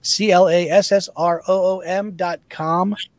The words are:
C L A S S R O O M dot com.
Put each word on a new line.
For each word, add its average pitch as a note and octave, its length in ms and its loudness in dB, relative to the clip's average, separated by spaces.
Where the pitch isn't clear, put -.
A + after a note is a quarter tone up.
C G#3 300 0
L F3+ 180 6
A E3+ 200 0
S F#3+ 220 2
S G3 240 0
R E3+ 320 -2
O F#3+ 300 0
O - 20 -10
M F#3 360 -6
dot E3+ 240 -6
com. F3 460 -2